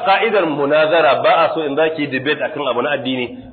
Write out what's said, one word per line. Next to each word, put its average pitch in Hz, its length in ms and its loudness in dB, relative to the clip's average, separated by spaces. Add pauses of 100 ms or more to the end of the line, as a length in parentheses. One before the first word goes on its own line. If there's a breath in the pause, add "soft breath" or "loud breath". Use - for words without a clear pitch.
ka'idar 196 400 2
munazara 151 760 2
ba 202 80 4 (140)
a 147 100 0
so 160 80 -2
in 139 140 -4
za 160 140 2
ki 147 160 -4
debate 135 360 -4
akan 135 260 -6
abu 120 140 0
na 147 80 -2
addini, 127 360 -4 (260 loud breath)